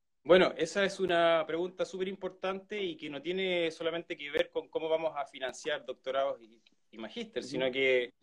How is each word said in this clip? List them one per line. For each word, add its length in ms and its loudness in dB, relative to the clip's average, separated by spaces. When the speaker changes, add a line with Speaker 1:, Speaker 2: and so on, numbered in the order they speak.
Speaker 1:
Bueno, 320 8
esa 300 0
es 160 -2
una 460 4
pregunta 400 -4
súper 220 -6
importante 680 -6
y 200 -4
que 100 -10
no 140 -8
tiene 480 0
solamente 480 -6
que 120 -10
ver 200 0
con 180 -6
cómo 180 -4
vamos 300 0
a 80 -4
financiar 640 -6
doctorados 560 -2
y, 180 -20
y 80 -18
magíster, 440 -8
Speaker 2:
Ujú. 80 -12
Speaker 1:
sino 220 -2
que 400 2